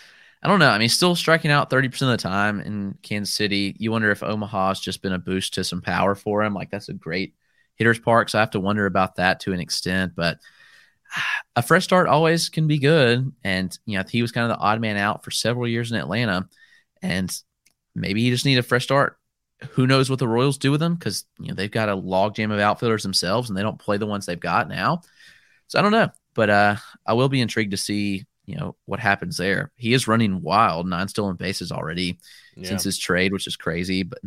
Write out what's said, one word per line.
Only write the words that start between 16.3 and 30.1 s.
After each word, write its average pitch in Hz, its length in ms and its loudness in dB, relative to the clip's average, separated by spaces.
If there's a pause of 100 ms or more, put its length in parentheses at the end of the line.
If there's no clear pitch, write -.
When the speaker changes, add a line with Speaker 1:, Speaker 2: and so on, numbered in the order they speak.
Speaker 1:
And 95 320 -2 (600)
maybe 98 280 -2
he 123 80 2
just 123 140 -2
needs 135 140 4
a 120 40 2
fresh 123 220 0
start. 135 340 2 (520)
Who 127 160 2
knows 131 240 4
what 127 80 -2
the 123 100 0
Royals 135 300 2
do 139 120 0
with 147 120 2
him? 170 140 -2
'Cause, - 280 -6 (140)
you - 100 -12
know, - 60 -8
they've 98 160 -4
got 110 180 0
a 101 80 0
logjam 98 560 0
of 104 60 0
outfielders 104 440 2
themselves, 98 460 -2
and 95 80 -4
they 98 60 -2
don't 107 160 -4
play 104 180 -2
the 107 100 -2
ones 101 200 -4
they've 87 120 -6
got 90 300 0
now. 104 320 -2 (680)
So - 100 0
I - 40 2
don't 208 100 4
know. 220 180 2 (240)
But, 107 160 2
uh, 104 260 4 (300)
I 101 60 0
will 127 160 4
be 131 120 2
intrigued 107 300 0
to 98 60 -4
see, 101 500 -4 (200)
you - 100 -10
know, - 180 -8 (120)
what 98 120 -6
happens 98 380 0
there. 95 400 0
He 117 160 0
is 123 160 2
running 107 340 2